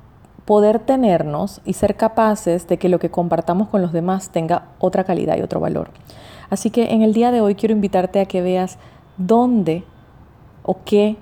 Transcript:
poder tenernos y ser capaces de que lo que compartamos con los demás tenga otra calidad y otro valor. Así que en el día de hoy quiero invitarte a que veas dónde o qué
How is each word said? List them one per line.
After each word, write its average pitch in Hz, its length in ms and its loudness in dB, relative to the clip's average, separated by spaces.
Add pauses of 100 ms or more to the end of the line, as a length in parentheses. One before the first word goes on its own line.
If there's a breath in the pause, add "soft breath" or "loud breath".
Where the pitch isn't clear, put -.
(440)
poder 208 360 4
tenernos 190 840 0
y 202 80 -4
ser 202 240 -2
capaces 214 720 0
de 175 80 0
que 185 140 0
lo 175 80 2
que 170 120 -4
compartamos 175 580 -2
con 202 120 0
los 175 120 -2
demás 185 360 -4
tenga 165 360 -2 (140)
otra 185 260 0
calidad - 340 -2
y - 40 -2
otro - 180 -6
valor. 113 300 -4 (600 loud breath)
Así 202 200 -4
que 233 220 0
en 226 80 2
el 220 140 4
día 233 160 2
de 240 100 2
hoy 202 140 2
quiero 220 180 0
invitarte 196 480 0
a 196 60 0
que 185 160 -4
veas 185 360 -2 (380 loud breath)
dónde 196 680 2 (800)
o - 220 -4
qué 214 380 2